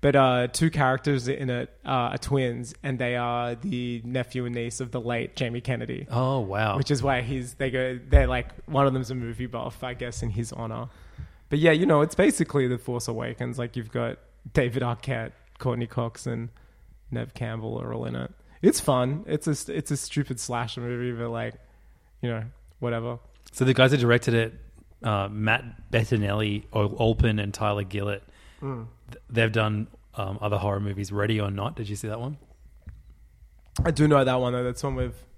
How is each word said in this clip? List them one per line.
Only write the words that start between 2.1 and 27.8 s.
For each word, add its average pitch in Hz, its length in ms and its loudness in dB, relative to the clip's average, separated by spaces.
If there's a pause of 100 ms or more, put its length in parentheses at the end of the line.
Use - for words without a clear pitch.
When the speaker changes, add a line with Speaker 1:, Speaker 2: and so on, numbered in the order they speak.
Speaker 1:
are 127 60 -4
twins, 123 640 -2
and 135 160 -4
they 123 180 -2
are 120 380 -2
the 120 500 -4
nephew 123 400 -4
and 120 100 -6
niece 120 260 -6
of 123 100 -6
the 127 100 -4
late 117 340 -4
Jamie 120 280 -2
Kennedy. 123 480 -4
Speaker 2:
Oh, 131 300 0
wow. 101 360 0
Speaker 1:
Which 139 140 0
is 135 120 2
why 131 200 2
he's, 123 320 -6
they 135 160 -2
go, 127 280 -2 (120)
they're 131 160 8
like, 123 220 -2 (180)
one 139 200 4
of 135 60 4
them's 127 180 -2
a 131 40 -6
movie 120 320 -6
buff, 120 360 -8
I 127 120 -6
guess, 120 280 -6
in 120 60 -2
his 113 240 -4
honor. 117 360 -8 (600)
But 147 100 0
yeah, 160 140 8
you 165 140 4
know, 151 160 6
it's 156 120 0
basically 170 540 4
The 123 80 0
Force 120 320 -6
Awakens. 117 500 -6
Like, 120 180 -6
you've 113 140 -8
got 117 280 -4 (340)
David 123 300 2
Arquette, 120 500 -4 (260)
Courtney 120 280 -2
Cox, 117 400 -6
and 117 240 -4 (600)
Neve 117 220 -6
Campbell 113 480 -6
are 120 140 -6
all 120 100 -6
in 120 100 -6
it. 123 160 -6 (300)
It's - 200 6
fun. 135 460 0
It's - 220 -4
a, - 260 -2
it's - 160 -4
a 147 60 0
stupid 131 420 -4
slasher 120 440 -6
movie, 123 360 -4
but, 117 120 -6
like, 113 240 -6 (680)
you 123 80 -2
know, 113 160 -4 (340)
whatever. 120 400 -4 (340)
Speaker 2:
So - 120 2
the 131 80 6
guys 131 200 8
who 139 40 6
directed 120 380 6
it, 113 180 2 (500)
uh, 101 280 0
Matt 110 600 -2
Bettinelli, 104 760 2 (100)
Ol-, 107 240 2
Olpin, 113 400 4
and 101 160 -4
Tyler 104 300 0